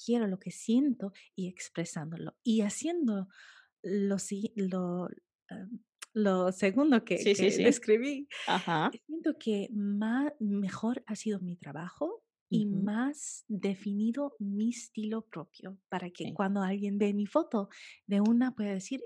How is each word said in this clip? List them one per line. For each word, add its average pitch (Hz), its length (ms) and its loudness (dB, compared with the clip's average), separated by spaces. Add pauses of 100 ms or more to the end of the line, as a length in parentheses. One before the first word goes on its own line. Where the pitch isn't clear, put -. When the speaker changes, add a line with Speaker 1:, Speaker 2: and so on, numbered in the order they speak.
Speaker 1:
quiero, 233 220 2
lo 190 120 -2
que 185 120 -12
siento 233 600 2 (220)
y 185 140 -4
expresándolo. 160 920 -8
Y 220 180 2
haciendo 220 680 0 (560)
lo 196 360 0
si, 202 380 -6
lo, 180 520 0 (400)
em, 196 300 -12 (340)
lo 185 400 4
segundo 220 520 4
que, 175 140 0
Speaker 2:
Sí, 202 160 6
sí, 196 140 6
Speaker 1:
que - 20 4
Speaker 2:
sí. 190 120 2
Speaker 1:
describí, 254 640 4 (180)
Speaker 2:
Ajá. 180 640 0
Speaker 1:
siento 311 320 -2
que 208 340 -2
ma-, 214 680 0
mejor 208 680 -2
ha 220 100 -6
sido 208 240 -4
mi 180 160 -6
trabajo 180 680 -8 (260)
y 214 220 2
Speaker 2:
Ujú. 196 160 0
Speaker 1:
más 247 640 -4
definido 208 880 -2
mi 208 320 -2
estilo 220 560 -6
propio, - 520 -14 (100)
para 180 220 -6
que 170 160 -8
Speaker 2:
Sí. - 60 -8
Speaker 1:
cuando 196 300 0
alguien 202 360 -2
ve 202 140 4
mi 202 140 0
foto, 240 420 0 (380)
de 202 140 4
una 240 340 4
pueda 202 180 -2
decir: 190 320 -6